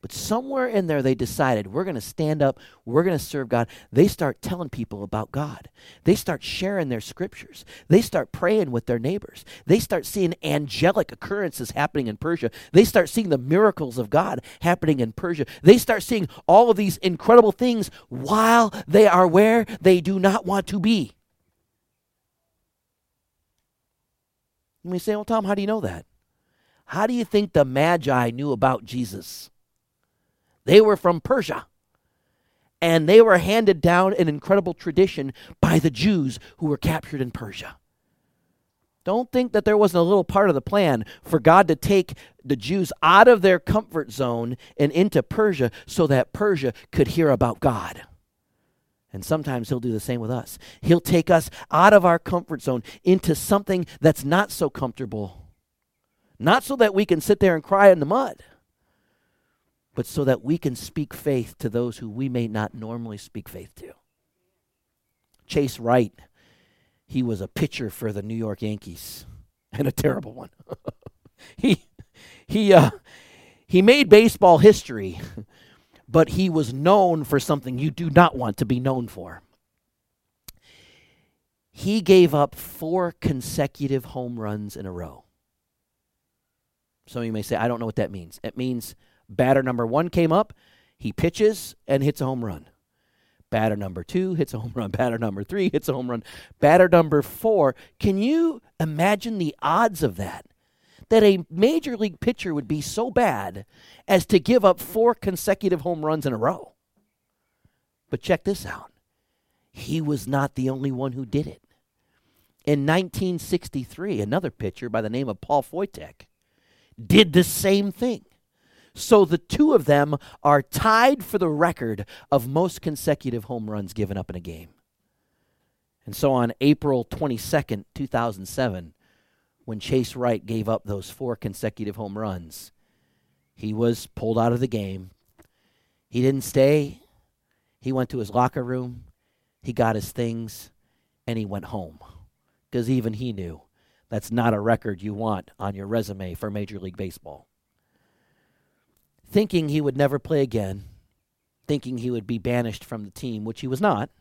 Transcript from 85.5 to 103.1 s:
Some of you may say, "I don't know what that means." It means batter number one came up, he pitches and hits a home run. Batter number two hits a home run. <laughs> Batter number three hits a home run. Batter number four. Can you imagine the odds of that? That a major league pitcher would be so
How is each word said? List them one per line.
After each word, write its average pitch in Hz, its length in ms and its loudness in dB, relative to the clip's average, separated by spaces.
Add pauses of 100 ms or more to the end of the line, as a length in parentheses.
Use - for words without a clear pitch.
Some 120 140 -10
of 117 60 -6
you 110 60 -6
may 107 100 -6
say, 117 120 -4
"I 117 120 0
don't 120 120 -2
know 117 60 -6
what 107 120 -6
that 107 120 -2
means." 90 340 -16
It - 140 -12
means 127 380 -8 (340)
batter 135 320 2
number 123 240 -2
one 151 240 -2
came 165 220 0
up, 202 220 0 (440)
he - 160 -8
pitches - 640 -2 (120)
and 139 140 2
hits 139 180 -2
a 135 60 -4
home 131 180 -4
run. 85 240 -10 (840)
Batter 110 240 0
number 92 280 -10
two 185 300 -4
hits 151 220 -4
a 110 40 -6
home 113 140 -10
run. 107 180 -6
<laughs> - 80 -8
Batter 117 200 -2
number 101 240 -4
three 190 260 -2
hits - 180 -4
a 131 60 -2
home 127 160 -6
run. 117 140 -6 (360)
Batter 175 300 6
number 156 320 4
four. 180 540 0 (240)
Can 196 180 0
you 294 440 0 (180)
imagine 185 580 -2
the 165 240 -4
odds 180 400 0
of 107 140 -2
that? 92 320 -12 (600)
That 220 140 6
a 190 240 4
major 247 480 0
league 196 240 -4
pitcher 190 360 -4
would 131 120 -6
be 147 140 -4
so 226 300 -6